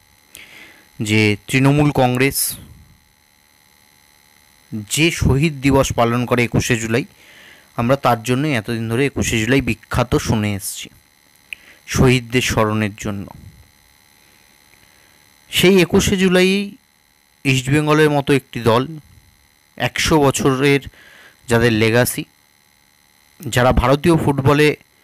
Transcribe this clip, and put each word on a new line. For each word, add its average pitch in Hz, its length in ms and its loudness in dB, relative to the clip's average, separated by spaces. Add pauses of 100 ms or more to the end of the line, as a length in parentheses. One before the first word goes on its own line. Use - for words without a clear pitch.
(1000)
যে 107 360 0 (100)
তৃণমূল 143 440 2
কংগ্রেস 131 640 0 (2250)
যে 160 220 0
শহীদ 139 500 0
দিবস 135 320 2
পালন 120 320 0
করে 123 180 0
একুশে 117 320 -2
জুলাই, 113 300 -4 (680)
আমরা 120 200 0
তার 120 280 0
জন্যই 131 300 -2
এতদিন 113 360 -6
ধরে 123 160 -2
একুশে 117 340 -4
জুলাই 123 220 0
বিখ্যাত - 540 -4
শুনে 107 400 -2
এসেছি, - 340 -12 (1000)
শহীদদের 127 540 0
স্মরণের 107 540 -2
জন্য। 101 340 -10 (2250)
সেই 185 320 4
একুশে 190 360 2
জুলাই 190 540 2 (720)
ইস্টবেঙ্গলের 147 680 2
মতো 143 240 0
একটি 127 260 -4
দল, 117 280 2 (920)
একশো 151 420 0
বছরের 139 600 2 (680)
যাদের 117 260 2
legacy, 113 500 0 (1200)
যারা 123 240 2
ভারতীয় 143 460 2
ফুটবলে 143 580 2 (280)